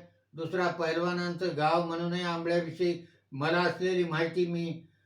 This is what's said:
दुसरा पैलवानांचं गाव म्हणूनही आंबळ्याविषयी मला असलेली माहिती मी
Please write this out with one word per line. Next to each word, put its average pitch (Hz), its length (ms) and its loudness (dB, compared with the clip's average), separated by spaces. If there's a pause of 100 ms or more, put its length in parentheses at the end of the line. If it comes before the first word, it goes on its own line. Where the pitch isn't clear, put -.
(340)
दुसरा 170 340 -2
पैलवानांचं 175 880 -2
गाव 160 300 4
म्हणूनही 170 360 -2
आंबळ्याविषयी 170 840 0 (260)
मला 156 280 2
असलेली 180 440 2
माहिती 165 420 0
मी 170 400 -4 (200)